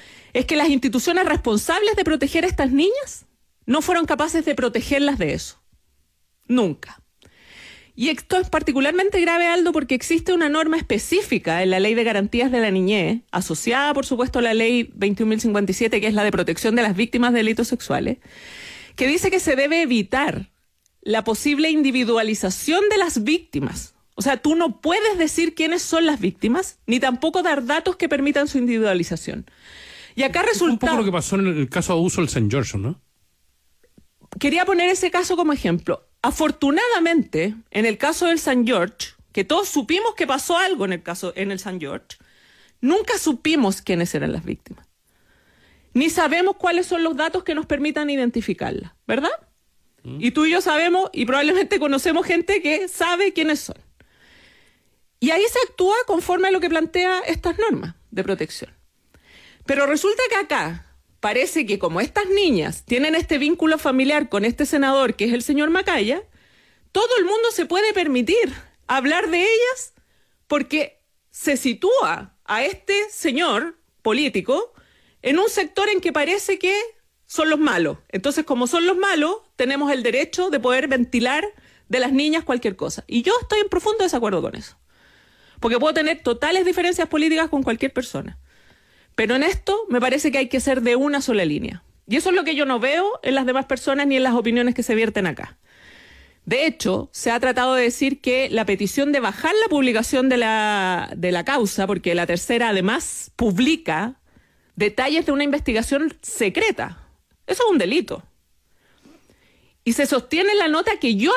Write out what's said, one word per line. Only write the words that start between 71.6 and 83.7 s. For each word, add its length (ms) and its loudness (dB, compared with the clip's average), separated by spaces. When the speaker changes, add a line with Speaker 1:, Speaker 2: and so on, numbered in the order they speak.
Speaker 1:
a 180 -2
este 480 -2
señor 640 -2
político 720 0
en 160 0
un 120 2
sector 400 -2
en 120 0
que 120 -2
parece 440 0
que 180 0
son 240 -2
los 100 2
malos. 400 0
Entonces, 360 -2
como 200 0
son 220 0
los 100 2
malos, 400 0
tenemos 360 0
el 100 0
derecho 480 -2
de 100 0
poder 280 0
ventilar 580 0
de 120 -2
las 120 0
niñas 320 2
cualquier 320 -2
cosa. 300 -8
Y 160 0
yo 180 2
estoy 200 0
en 100 0
profundo 340 0